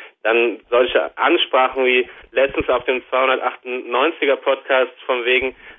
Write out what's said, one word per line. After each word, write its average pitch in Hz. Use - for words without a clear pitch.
dann 113
solche 120
Ansprachen 131
wie 127
letztens 139
auf 123
dem 127
zweihundertachtundneunziger 127
Podcast 131
von 123
wegen, 127